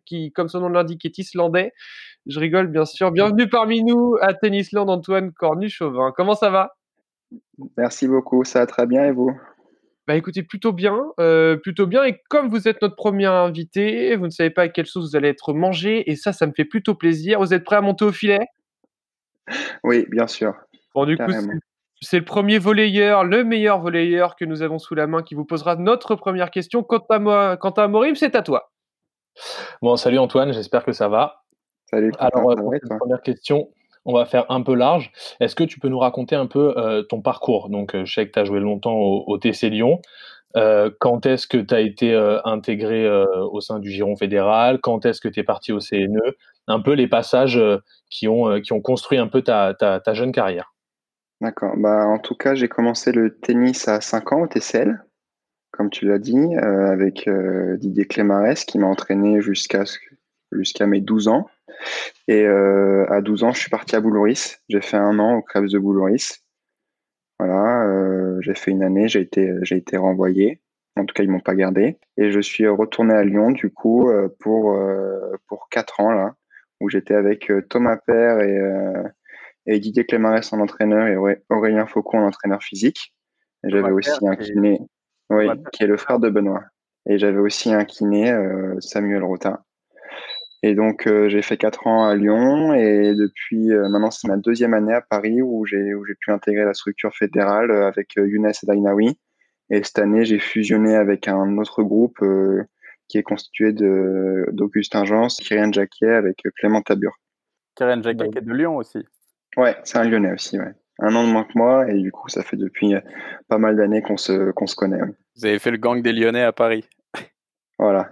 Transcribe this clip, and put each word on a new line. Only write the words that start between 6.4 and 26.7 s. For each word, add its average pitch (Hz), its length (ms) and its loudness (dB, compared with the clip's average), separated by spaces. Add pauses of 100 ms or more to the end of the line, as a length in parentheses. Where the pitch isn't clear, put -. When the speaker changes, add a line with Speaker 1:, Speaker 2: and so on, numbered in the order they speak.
Speaker 1:
va ? 190 240 0 (1040)
Speaker 2:
Merci 120 300 -2
beaucoup, 131 360 2
ça 127 180 -4
va 120 40 2
très 120 220 -2
bien, 135 180 2
et 143 60 2
vous ? 131 280 -2 (680)
Speaker 1:
Bah, 151 80 0
écoutez, 170 280 -4
plutôt 208 280 -4
bien, 185 320 -2 (160)
euh, 160 380 4
plutôt 185 300 -2
bien. 254 160 2
Et 240 260 -2
comme 294 180 2
vous 220 200 -2
êtes 220 160 -2
notre 208 120 -2
premier 196 300 -2
invité, 190 920 0
vous 185 100 -4
ne 165 40 -4
savez 165 220 0
pas 180 100 0
à 175 60 4
quelle 165 180 -4
sauce 165 240 -8
vous 151 60 -8
allez 143 140 2
être 143 220 -6
mangé, 180 600 -2
et 147 40 -2
ça, 196 160 -4
ça 165 140 -2
me 147 100 -4
fait 156 80 0
plutôt 208 300 -2
plaisir. 165 460 0
Vous 185 160 2
êtes 175 80 -2
prêts 208 140 2
à 202 40 4
monter 202 240 0
au 208 60 2
filet ? 202 340 0 (1400)
Speaker 2:
Oui, 120 280 2
bien 117 160 0
sûr. 107 260 -4 (400)
Speaker 1:
Bon, 139 120 0
du 147 120 0
coup, 120 80 -4
Speaker 2:
Carrément. 110 280 -4 (460)
Speaker 1:
c'est, - 80 -16
c'est 180 120 0
le 165 60 -4
premier 208 340 0
volleyeur, 208 640 2
le 202 200 2
meilleur 214 380 2
volleyeur 175 540 0
que 175 100 -8
nous 160 160 -6
avons 160 160 -4
sous - 160 -12
la 156 140 0
main 160 160 -2
qui 160 100 -16
vous 147 100 -6
posera 165 320 -2
notre 220 380 0
première 185 380 -2
question. 190 320 -4